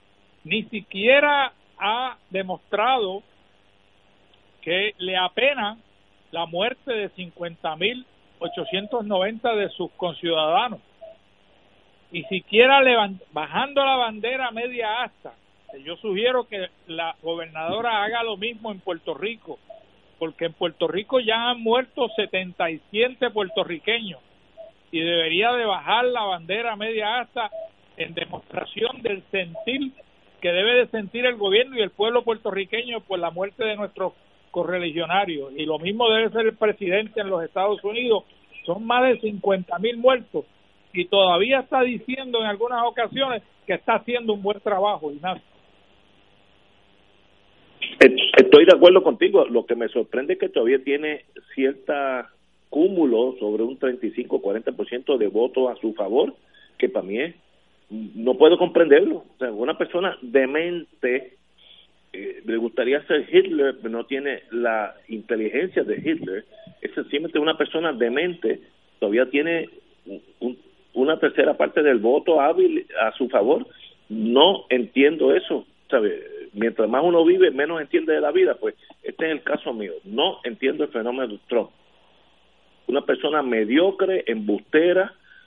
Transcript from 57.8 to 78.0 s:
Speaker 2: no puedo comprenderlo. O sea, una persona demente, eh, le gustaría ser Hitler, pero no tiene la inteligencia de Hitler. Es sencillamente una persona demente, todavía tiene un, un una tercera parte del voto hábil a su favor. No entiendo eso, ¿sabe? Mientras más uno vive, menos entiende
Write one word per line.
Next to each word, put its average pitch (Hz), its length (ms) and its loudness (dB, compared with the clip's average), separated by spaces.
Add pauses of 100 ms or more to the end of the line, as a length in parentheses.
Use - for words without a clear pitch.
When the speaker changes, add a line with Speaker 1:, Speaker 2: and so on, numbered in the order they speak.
Speaker 2:
no 110 460 -2
puedo 156 220 8
comprenderlo. 170 600 6
O - 220 -20
sea, 123 120 -4
una 123 260 -4
persona 180 440 -2
demente, 135 1160 -2 (720)
eh, 95 340 -12
le 113 120 -2
gustaría 120 460 0
ser 151 280 0
Hitler, 160 500 2
pero 120 80 -8
no 117 160 -6
tiene 135 360 -6 (100)
la 113 440 -2 (120)
inteligencia 113 760 -4
de - 140 -4
Hitler. - 480 -6 (360)
Es - 120 -10
sencillamente 156 460 -4
una 156 180 0
persona 160 360 -2
demente, 123 680 -2 (380)
todavía 117 300 2
tiene 160 400 -2 (360)
un, 92 160 -16 (180)
un 123 260 -8 (320)
una 151 220 2
tercera 151 360 2
parte 151 280 0
del 131 160 6
voto 143 420 4
hábil 165 440 2 (160)
a 110 160 2
su 123 120 -2
favor. 135 360 2 (440)
No 120 600 4
entiendo 135 640 4
eso, - 320 -2 (240)
¿sabe? 104 320 0 (320)
Mientras 110 360 0
más 131 140 2
uno 170 200 6
vive, 180 280 6
menos 151 280 -2
entiende 160 340 0